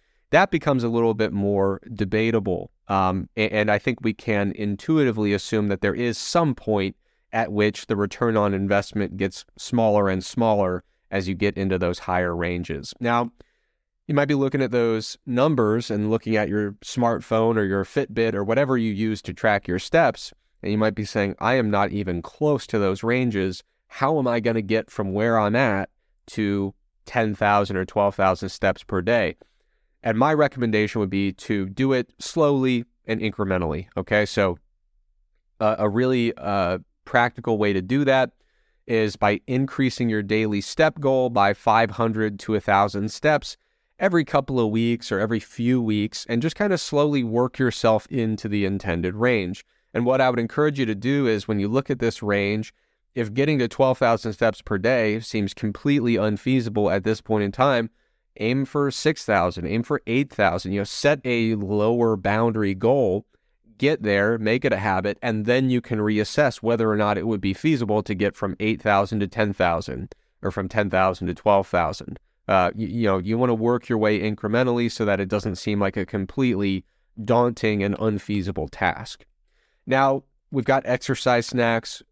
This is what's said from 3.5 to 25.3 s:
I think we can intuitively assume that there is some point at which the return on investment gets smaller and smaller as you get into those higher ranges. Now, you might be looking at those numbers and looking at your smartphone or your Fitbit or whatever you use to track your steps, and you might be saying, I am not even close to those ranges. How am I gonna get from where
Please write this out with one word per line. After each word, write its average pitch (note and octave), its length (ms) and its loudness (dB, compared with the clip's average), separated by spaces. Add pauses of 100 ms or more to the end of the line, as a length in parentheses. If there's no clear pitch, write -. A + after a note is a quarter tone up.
I G#2 100 2
think B2 220 -2
we A2 120 -2
can G2+ 400 -2
intuitively G#2+ 800 0
assume G#2 340 -2
that G2 140 -2
there G2 140 0
is A#2+ 220 -2
some E3 380 0
point G2 400 -2 (380)
at A2+ 180 -2
which G#2 360 0
the G#2+ 100 0
return A2 400 0
on G#2 160 2
investment G2 640 -2
gets G2 260 -4 (140)
smaller G#2+ 500 2
and F#2+ 160 0
smaller G2+ 640 0 (260)
as F#2+ 160 -2
you F#2+ 80 -2
get G2 220 -2
into F#2+ 200 0
those F2 220 -2
higher F2+ 340 0
ranges. E2+ 680 -6
Now, A#2+ 300 0 (720)
you D#3 80 -4
might C#3+ 120 4
be C#3+ 100 0
looking C#3 260 0
at A#2+ 100 -2
those A#2 540 0
numbers B2 640 2
and G#2+ 220 0
looking A2+ 240 -2
at G#2 140 0
your G#2 240 -2 (100)
smartphone A2+ 720 0
or G#2+ 80 2
your G2 220 0
Fitbit A2+ 480 -2
or G2+ 100 -2
whatever B2+ 340 2
you A2+ 140 0
use G#2+ 300 -2
to F2+ 120 -12
track G#2 320 2
your F2+ 140 -2
steps, - 540 0 (280)
and G2+ 120 -4
you G#2+ 40 0
might G#2+ 160 2
be G#2 120 -6
saying, G2+ 340 0
I A#2 140 2
am A2+ 180 2
not G2+ 200 2
even F2+ 300 -2
close D3 460 -2
to A2+ 100 -2
those G2 240 0
ranges. A2 640 0 (240)
How D3 320 0
am B2+ 80 0
I A#2 140 0
gonna A2+ 200 0
get G#2+ 300 -2
from G2 220 -4
where A2+ 260 2